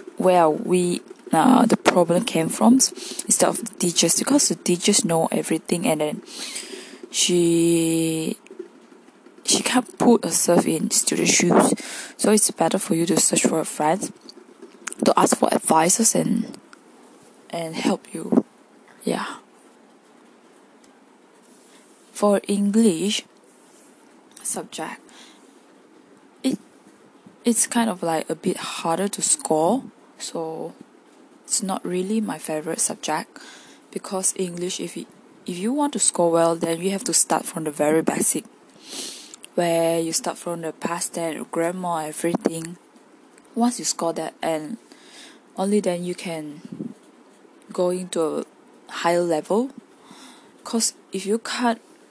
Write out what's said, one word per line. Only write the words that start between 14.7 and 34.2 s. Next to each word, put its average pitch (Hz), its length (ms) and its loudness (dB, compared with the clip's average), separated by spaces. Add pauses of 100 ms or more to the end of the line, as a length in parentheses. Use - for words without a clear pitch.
to - 120 6
ask - 200 4
for - 160 0
advices 170 600 4
and, - 420 -2 (920)
and 165 260 -8
help - 380 -2
you. - 320 2 (580)
Yeah. - 340 -4 (2750)
For 208 360 2
English 202 760 2 (1200)
subject, - 580 -10 (1400)
it, 262 160 -2 (840)
it's 233 220 2
kind 226 240 0
of, 180 140 -6
like, 165 260 -2
a 160 60 -4
bit - 220 -4
harder 170 500 -2
to - 160 -8
score, 170 600 2 (360)
so 165 560 -8 (680)
it's - 180 -4
not 185 200 -4
really 185 380 -2
my 170 160 -4
favorite 160 420 -6
subject, - 600 -4 (500)
because 190 480 -6